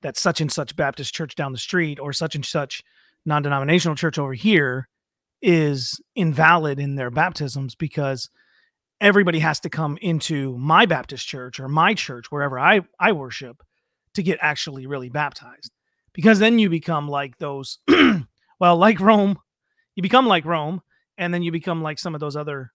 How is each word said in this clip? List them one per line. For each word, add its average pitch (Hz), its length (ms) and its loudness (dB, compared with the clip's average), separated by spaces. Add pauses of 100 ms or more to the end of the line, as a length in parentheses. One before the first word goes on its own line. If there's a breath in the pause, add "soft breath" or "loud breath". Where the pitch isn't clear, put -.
that - 160 -6
such 170 240 0
and 151 100 -2
such - 240 -6
Baptist 139 380 -4
church 156 220 -8
down 143 160 -6
the 127 60 -10
street 151 420 -4
or 143 140 -8
such 156 200 -4
and 143 120 -6
such - 380 -6 (420)
non-denominational 147 720 2
church 156 220 -2
over 139 160 -4
here 135 540 2 (540)
is 151 600 2 (140)
invalid 156 640 4
in 139 160 -4
their 123 160 -4
baptisms, 139 640 -4
because 139 540 -4 (680)
everybody 196 400 4
has 156 200 0
to - 100 -6
come 151 320 -4
into 147 560 -2
my 156 300 4
Baptist 139 400 -6
church 127 320 -12
or 131 80 -10
my 160 260 2
church, 123 380 -10
wherever 143 260 -4
I, 180 240 4 (180)
I 190 120 2
worship, 135 500 -8 (540)
to 202 80 -2
get 170 180 0
actually 139 460 -4
really 131 220 -8
baptized. 139 640 -8 (420)
Because 208 260 4
then 226 180 4
you 214 120 4
become 160 380 -2
like 143 300 -6
those, 139 400 -10 (100)
<clears throat> 262 720 2
well, 175 180 6
like 190 220 6
Rome, 202 380 4 (580)
you 196 60 -6
become 240 240 4
like 180 200 2
Rome, 160 360 -4 (360)
and 175 160 -4
then 175 100 -2
you 170 80 -2
become 165 320 -4
like 151 160 -6
some 165 160 -8
of 147 60 -8
those 147 140 -6
other 147 400 -8